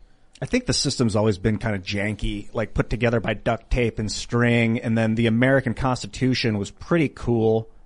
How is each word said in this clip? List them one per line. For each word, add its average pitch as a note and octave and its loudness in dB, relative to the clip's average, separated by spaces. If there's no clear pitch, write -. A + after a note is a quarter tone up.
I C3 -4
think B3 0
the B3+ 0
system's A#2+ 0
always G#2+ 2
been G#2 0
kinda G#2 -4
janky, G2+ -6
like, A2+ -4
put - -2
together A#2 0
by A2 -2
duct A2 -4
tape A#2+ 0
and G#2+ -4
string, A#2+ 2
and A2+ 0
then A2 2
the A#2 2
American B2 2
Constitution B2 0
was G2+ -4
pretty E3 0
cool, A2+ 0